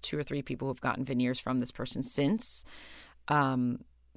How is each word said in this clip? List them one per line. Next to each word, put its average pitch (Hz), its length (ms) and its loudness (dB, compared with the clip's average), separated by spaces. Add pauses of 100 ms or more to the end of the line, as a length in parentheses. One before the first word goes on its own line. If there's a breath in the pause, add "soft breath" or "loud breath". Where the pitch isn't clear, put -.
two - 160 -4
or 147 40 -2
three 143 180 -6
people 135 280 -6
who've 127 120 -6
gotten 131 240 -2
veneers 127 360 0
from 131 180 -2
this 123 140 -2
person - 320 -4
since, - 600 4 (680 loud breath)
um, 131 480 2 (380)